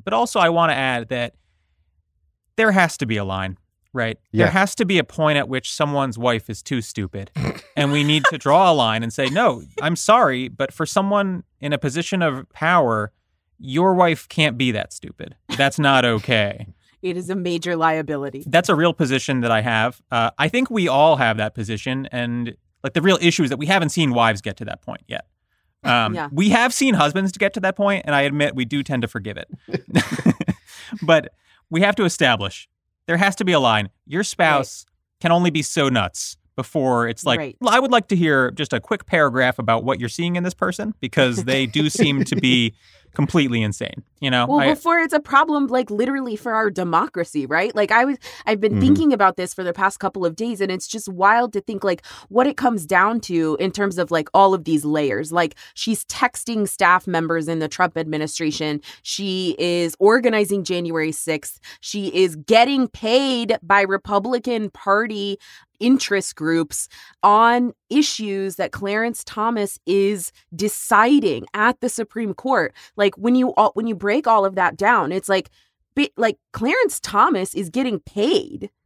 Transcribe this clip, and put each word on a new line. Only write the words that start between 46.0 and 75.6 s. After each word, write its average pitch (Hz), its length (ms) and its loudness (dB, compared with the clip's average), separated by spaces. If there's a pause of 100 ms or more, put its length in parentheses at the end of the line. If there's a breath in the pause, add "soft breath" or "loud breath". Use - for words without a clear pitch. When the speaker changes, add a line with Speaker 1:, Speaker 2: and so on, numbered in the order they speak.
Speaker 3:
for 233 160 -6
our 220 180 0
democracy, 175 720 -2
right? 170 300 -2
Like, 208 160 2
I 233 140 4
was, 277 120 -2 (280 loud breath)
I've 208 160 -2
been 214 120 2
Speaker 2:
Mm-hmm. 208 80 2
Speaker 3:
thinking 302 320 4
about 196 220 4
this 180 180 -6
for 185 120 -8
the 175 80 -2
past 190 260 -2
couple 185 260 -2
of 165 80 -2
days, 220 280 -4
and 190 100 -2
it's 185 160 -8
just 214 220 -10
wild 208 440 2
to 202 80 -6
think, 202 220 -8
like, 185 220 -2 (240 loud breath)
what 247 180 2
it 294 80 -2
comes 226 300 -2
down 190 360 2
to 160 380 -2
in 185 120 -2
terms 202 260 -4
of, 175 140 -2
like, 160 220 0
all 190 200 6
of 175 100 -2
these 151 220 0
layers. 151 480 -2
Like, 170 220 0 (180 loud breath)
she's - 320 -4
texting 220 640 -4
staff 180 360 2
members 165 440 -2
in 165 100 -2
the 156 80 -2
Trump 170 300 -2
administration. 156 800 -4 (240 loud breath)
She 185 560 -4
is 175 400 0
organizing 214 640 2
January 165 480 -2
sixth. - 480 -6 (220 loud breath)
She 202 340 -8
is 175 220 2
getting 240 500 4
paid 233 760 0
by 196 200 4
Republican 208 880 -2
Party 202 680 -2 (440 loud breath)
interest 233 540 0
groups 160 520 -2 (360 loud breath)
on 233 500 4 (160)
issues 202 680 -2
that - 140 -4
Clarence 220 520 -4
Thomas 214 640 -4
is 196 440 0 (240 soft breath)
deciding 208 880 2 (120)
at 220 260 0
the 254 80 -2
Supreme 220 460 -6
Court. 240 360 -2 (240 loud breath)
Like, 202 220 2
when 233 160 2
you 254 220 2
all, 208 180 4
when 233 140 -4
you 220 80 -4
break 208 320 -2
all 220 180 4
of 196 80 -2
that 175 240 -2
down, 196 340 2
it's 190 160 -6
like, 190 220 0 (460)